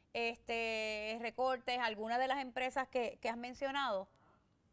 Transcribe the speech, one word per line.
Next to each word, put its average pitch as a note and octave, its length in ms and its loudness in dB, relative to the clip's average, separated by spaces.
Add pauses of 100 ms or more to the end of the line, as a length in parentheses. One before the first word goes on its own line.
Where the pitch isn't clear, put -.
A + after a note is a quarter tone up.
(120)
este, A3+ 1080 0
recortes, B3 580 0
algunas A3+ 400 0
de C4 100 4
las C4+ 120 0
empresas B3+ 480 -2
que, A#3+ 320 0
que - 80 -2
has A3+ 80 0
mencionado. B3 720 -2 (640)